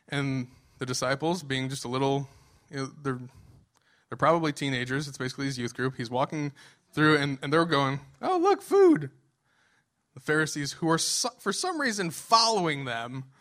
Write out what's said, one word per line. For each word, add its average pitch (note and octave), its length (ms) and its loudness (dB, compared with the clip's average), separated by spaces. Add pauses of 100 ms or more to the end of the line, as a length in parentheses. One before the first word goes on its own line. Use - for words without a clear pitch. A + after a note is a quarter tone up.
and C3+ 400 -4 (300)
the C3 80 -6
disciples, C#3 580 -2
being C3 240 -4
just C3+ 160 -10
a B2+ 40 -8
little, C#3 400 -2 (400)
you D3 100 -12
know, C3+ 120 -6 (140)
they're, B2+ 160 -4 (880)
they're B2 100 -12
probably D#3+ 340 2
teenagers. C3+ 540 -4
It's C#3 120 -14
basically C3 280 -6
his C3+ 100 -4
youth A#2+ 200 -6
group. C3 200 -2
He's A#2 140 -8
walking C#3+ 400 -2 (420)
through, D3+ 260 6
and, C#3+ 220 -2
and C#3+ 120 -6
they're E3 120 4
going, C#3 360 2 (200)
"Oh, F#4 180 0
look, F#4 220 2
food." E4 500 6 (1040)
The C3+ 60 -20
Pharisees, D3+ 520 -2
who D#3+ 180 -2
are D#3+ 80 4
so, - 300 -2 (100)
for - 140 -4
some F4+ 280 -4
reason G3+ 300 -2
following F#3+ 720 2
them, B2 400 -6 (160)